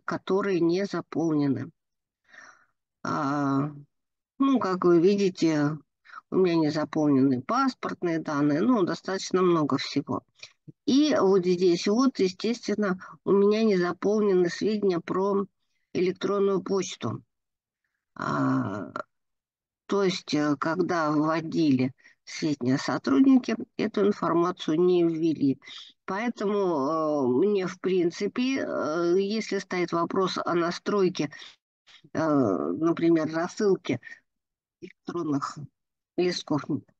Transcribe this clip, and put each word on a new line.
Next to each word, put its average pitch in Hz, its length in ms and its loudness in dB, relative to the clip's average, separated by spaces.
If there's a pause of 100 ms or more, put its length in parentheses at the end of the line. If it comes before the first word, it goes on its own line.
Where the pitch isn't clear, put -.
которые 190 580 -2
не 175 240 2
заполнены. 151 840 -2 (1300)
А, 143 640 -2 (720)
ну, 277 200 2
как 190 240 -2
вы 175 160 6
видите, 165 800 2 (540)
у - 60 0
меня 180 180 4
не 160 140 2
заполнены 143 720 2
паспортные 190 800 -2
данные, 147 400 0
ну, 220 240 2
достаточно 185 580 -4
много 160 360 2
всего. - 460 -6 (600)
И 277 320 2
вот 190 280 4
здесь 180 420 2
вот, 247 320 2
естественно, 202 800 -2 (240)
у - 80 -2
меня 202 320 4
не 208 140 4
заполнены 180 720 2
сведения 202 500 -2
про 196 460 -2 (480)
электронную 190 680 0
почту. 185 640 -4 (920)
А, 131 760 -2 (920)
то 202 180 0
есть, 185 300 -2
э, 147 240 0
когда 165 540 -2
вводили 151 800 0 (320)
сведения 139 500 -2
о 147 40 -2
сотруднике, 269 760 2 (220)
эту 214 280 0
информацию 170 760 0
не 180 220 4
ввели. 156 560 2 (460)
Поэтому, 208 520 -2
э, 156 720 2 (200)
мне, 196 200 2
в 185 120 -10
принципе, 196 800 0
э, 170 600 -2
если 202 400 -2
стоит 175 340 -4
вопрос 175 500 -2
о 165 120 -4
настройке, 175 720 -2 (840)
э, - 60 -4
например, 156 1120 0
рассылки 170 720 -2 (800)
электронных 165 800 -8 (580)
листков, 175 440 -2 (380)